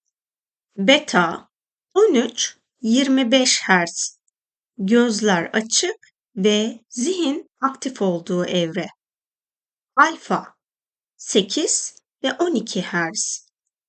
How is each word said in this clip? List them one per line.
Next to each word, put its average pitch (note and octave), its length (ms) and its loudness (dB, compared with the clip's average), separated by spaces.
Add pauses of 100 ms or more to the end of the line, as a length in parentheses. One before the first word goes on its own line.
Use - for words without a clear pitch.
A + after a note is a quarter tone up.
(760)
Beta G3+ 720 2 (460)
on G4+ 200 4
üç - 420 -2 (240)
yirmi C4 500 2
beş C4 320 2
hertz. - 560 -2 (600)
Gözler G#3+ 760 2
açık C#4+ 440 -2 (400)
ve G#3+ 520 0
zihin D#4+ 580 -4 (140)
aktif C4 420 -4
olduğu F3 420 -2
evre. E3+ 420 -2 (1120)
Alfa D4 600 0 (600)
sekiz - 800 -2 (280)
ve C4 80 0
on F4 220 0
iki G#3+ 280 -4
hertz. - 640 -6 (420)